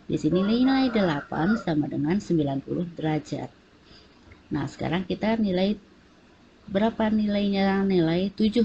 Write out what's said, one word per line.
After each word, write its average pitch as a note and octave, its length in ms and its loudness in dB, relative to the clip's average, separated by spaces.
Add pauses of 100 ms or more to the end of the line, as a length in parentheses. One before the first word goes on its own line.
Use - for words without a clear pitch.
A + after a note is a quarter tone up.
di - 80 -4
sini D#3 320 2
nilai B3+ 480 2
delapan E3 640 0
sama D3+ 320 -2
dengan D3 320 0
sembilan C#3 400 0
puluh D3+ 240 -6
derajat. D3+ 640 -4 (1040)
Nah, C#3+ 160 -2
sekarang D#3+ 320 -4
kita G3+ 320 -2
nilai G3+ 400 0 (960)
berapa G#3+ 400 0
nilainya? G3+ 720 0
Nilai F3+ 480 2
tujuh A3 340 2